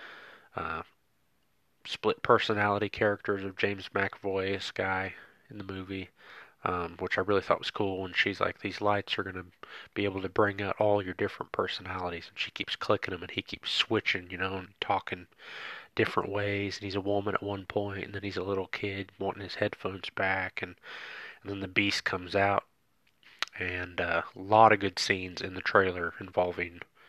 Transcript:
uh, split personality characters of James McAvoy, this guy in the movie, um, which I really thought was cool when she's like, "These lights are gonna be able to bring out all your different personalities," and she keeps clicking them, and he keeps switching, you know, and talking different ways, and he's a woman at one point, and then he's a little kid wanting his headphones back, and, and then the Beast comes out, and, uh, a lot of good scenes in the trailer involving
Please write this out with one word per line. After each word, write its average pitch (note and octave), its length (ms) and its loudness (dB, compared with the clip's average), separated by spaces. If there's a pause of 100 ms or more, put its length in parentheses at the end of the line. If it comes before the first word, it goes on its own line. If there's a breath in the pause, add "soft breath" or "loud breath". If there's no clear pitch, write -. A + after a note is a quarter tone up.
(580 loud breath)
uh, D#2+ 260 -4 (1000)
split - 360 0
personality G#2 680 4
characters G2+ 560 0
of F#2+ 100 -6
James G2+ 340 0
McAvoy, G2 600 0
this F#2+ 200 -4
guy F#2+ 440 -2 (340 loud breath)
in G#2+ 80 -14
the G2+ 60 -10
movie, F#2+ 460 -8 (560 loud breath)
um, F2 340 -2
which F2+ 180 -2
I G2+ 40 4
really G2 200 4
thought - 180 2
was - 120 -6
cool F#2+ 300 0
when F#2 120 -6
she's G2 280 0
like, F#2+ 180 -8
"These - 220 -6
lights G2+ 360 0
are G2+ 60 -2
gonna F#2 240 -10 (460 loud breath)
be G#2 100 -2
able F#2+ 180 0
to F#2+ 80 -4
bring G2+ 320 4
out G2 180 -2
all G#2 220 6
your F#2 140 -6
different - 380 -4
personalities," F#2 760 -4
and - 100 -18
she - 140 -4
keeps - 240 -6
clicking - 380 0
them, E2+ 100 -6
and - 80 -10
he - 100 -2
keeps - 300 -6
switching, G2 580 2
you F#2 80 -10
know, F#2+ 200 -2
and F#2 240 -10
talking F#2+ 460 0 (680 loud breath)
different - 360 2
ways, G2+ 480 0
and - 80 -12
he's F#2+ 100 -4
a G2+ 60 0
woman G2+ 320 0
at F#2+ 100 0
one G2+ 220 -4
point, G2 400 -4
and G#2 80 -12
then G2 100 -6
he's G2 140 -4
a F#2 60 -2
little F#2+ 240 0
kid G2 520 -4
wanting G2 220 -2
his G2 140 -8
headphones G2 560 -4
back, F#2+ 500 0
and, F2+ 140 -8 (640 loud breath)
and G2 100 -8
then G2+ 80 -4
the F#2+ 80 -4
Beast G2 380 0
comes F2+ 280 -4
out, G2+ 320 4 (960 loud breath)
and, F2+ 400 -4
uh, E2+ 220 2 (120)
a G2 60 -14
lot G#2+ 320 10
of G#2 80 6
good G2 200 -2
scenes F#2 420 0
in F#2+ 140 -6
the F#2+ 60 -8
trailer F2+ 580 4
involving F2+ 600 0 (280 soft breath)